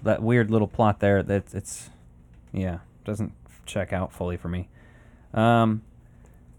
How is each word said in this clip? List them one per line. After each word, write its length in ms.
that 180
weird 300
little 160
plot 320
there, 240
that 300
it's, 360
yeah, 280
doesn't 260
check 280
out 180
fully 240
for 140
me. 180
Um, 500